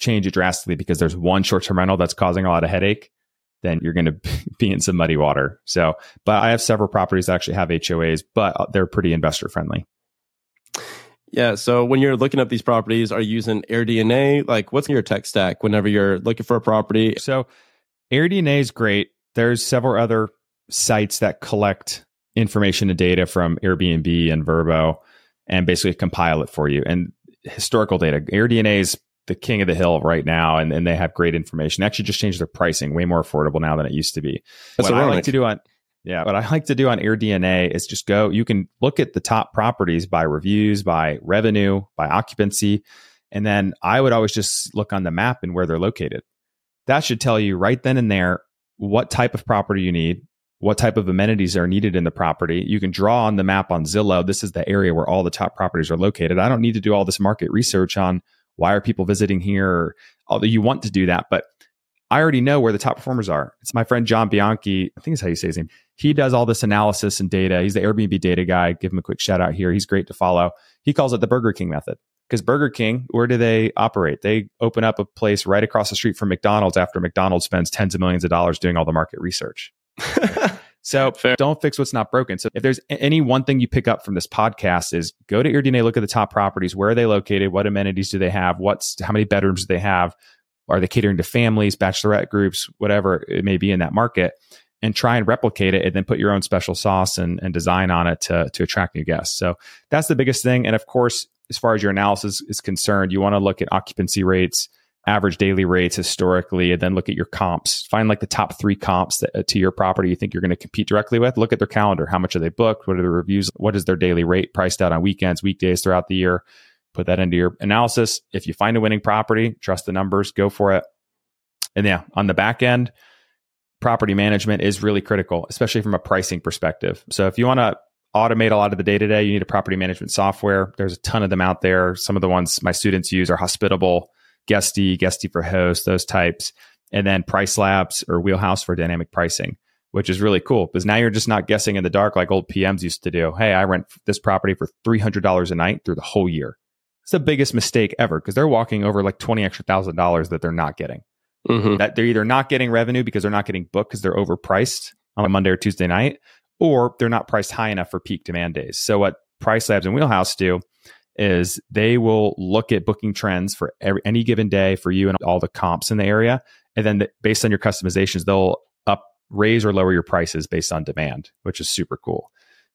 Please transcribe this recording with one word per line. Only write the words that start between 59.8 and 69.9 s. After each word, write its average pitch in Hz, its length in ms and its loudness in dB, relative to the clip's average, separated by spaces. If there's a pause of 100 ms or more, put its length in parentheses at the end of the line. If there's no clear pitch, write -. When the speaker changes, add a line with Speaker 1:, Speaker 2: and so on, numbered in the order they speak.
Speaker 1:
although - 180 -2
you 113 160 4
want 120 220 0
to 107 80 -6
do 95 160 2
that, 87 240 0
but 92 140 0 (640)
I 131 100 2
already 156 200 4
know 143 180 2
where 113 140 2
the 101 60 0
top 123 180 -2
performers 123 320 -4
are. 73 340 -2
It's - 100 -10
my 113 120 0
friend 120 200 2
John 110 240 2
Bianchi, 101 680 0
I - 20 -20
think 160 120 -6
is 143 80 -4
how 95 80 -4
you 85 80 -2
say - 100 -6
his 80 100 -4
name. 82 120 -6 (260)
He 147 180 2
does 135 220 2
all 120 100 4
this 113 200 0
analysis 104 560 0
and 95 100 -2
data. 95 320 2
He's 98 120 -2
the 101 80 0
Airbnb 101 380 0
data 90 240 2
guy. 87 280 2
Give 90 180 -6
him 92 80 -4
a 85 40 -6
quick - 180 -6
shout 92 200 0
out 82 140 0
here. 90 160 0
He's 95 160 0
great 98 220 -2